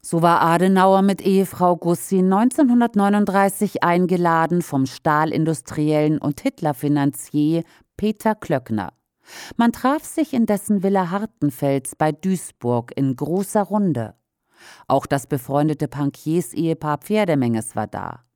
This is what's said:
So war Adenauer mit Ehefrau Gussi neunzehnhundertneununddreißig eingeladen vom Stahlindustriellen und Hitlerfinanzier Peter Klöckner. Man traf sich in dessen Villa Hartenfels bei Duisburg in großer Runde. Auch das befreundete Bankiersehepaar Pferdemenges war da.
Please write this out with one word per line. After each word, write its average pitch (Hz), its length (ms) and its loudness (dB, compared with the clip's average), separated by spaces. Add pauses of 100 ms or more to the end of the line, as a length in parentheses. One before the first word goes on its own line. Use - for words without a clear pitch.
So - 200 -2
war 170 220 4
Adenauer 190 580 4
mit 196 240 2
Ehefrau 185 520 2
Gussi 175 440 -2
neunzehnhundertneununddreißig 202 1600 2
eingeladen 175 760 2
vom 135 240 -2
Stahlindustriellen 151 1300 0
und - 220 -4
Hitlerfinanzier 151 1200 -2 (340)
Peter 214 380 -2
Klöckner. 120 580 -4 (640)
Man 233 160 2
traf 277 320 -2
sich - 300 -4
in 233 100 2
dessen 208 380 -2
Villa 190 280 0
Hartenfels 143 840 -4
bei 156 160 0
Duisburg 123 840 -4
in 135 220 -2
großer 185 460 -2
Runde. 196 520 -2 (760)
Auch 139 180 0
das 143 200 -4
befreundete 147 600 -2
Bankiersehepaar 156 1120 -4
Pferdemenges 143 760 0
war 110 120 -4
da. 90 380 -12 (120)